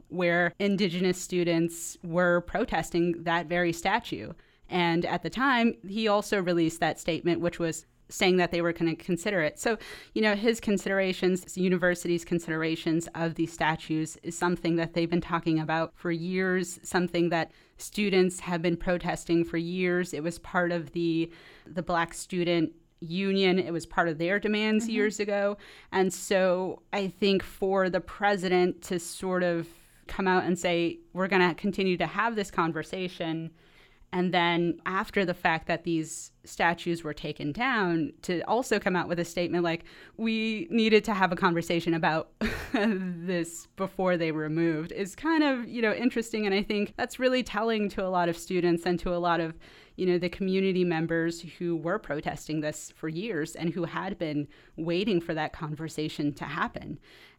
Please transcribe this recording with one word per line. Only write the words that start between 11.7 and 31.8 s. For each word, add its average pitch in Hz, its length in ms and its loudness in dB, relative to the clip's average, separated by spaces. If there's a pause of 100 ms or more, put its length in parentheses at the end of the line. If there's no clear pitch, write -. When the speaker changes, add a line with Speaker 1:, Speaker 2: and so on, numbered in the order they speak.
Speaker 1:
considerations 160 800 0 (100)
of 165 200 -2
these 160 160 -2
statues 156 720 -2
is - 140 -8
something 170 400 0
that 165 160 -2
they've 165 160 0
been 175 100 0
talking 165 400 0
about 160 340 -2
for - 160 -6
years, 185 720 -2
something 175 460 2
that 165 220 0 (260)
students 185 600 2
have 175 220 -2
been 170 160 2
protesting 170 680 0
for 165 140 -4
years. 180 560 0
It 147 100 -4
was 170 160 -4
part 175 320 0
of 165 220 -4
the, 165 360 0 (360)
the 175 180 -8
Black 170 300 -2
Student 170 580 0 (300)
Union. 185 580 2
It 160 140 -2
was 160 120 -4
part 170 220 0
of 156 120 -2
their 185 200 2
demands 214 460 2
Speaker 2:
Mm-hmm. 226 80 -4
Speaker 1:
years 208 260 0
ago. 202 380 0 (340)
And 190 220 2
so 185 720 2 (100)
I 196 160 -2
think 196 340 2
for 190 460 0
the 180 100 0
president 180 840 2
to 180 160 -2
sort 180 440 -4
of 170 240 0 (400)
come 190 220 -2
out 185 160 4
and 175 120 2
say, 170 420 0 (120)
"We're 185 160 -2
gonna 180 280 4
continue 190 420 0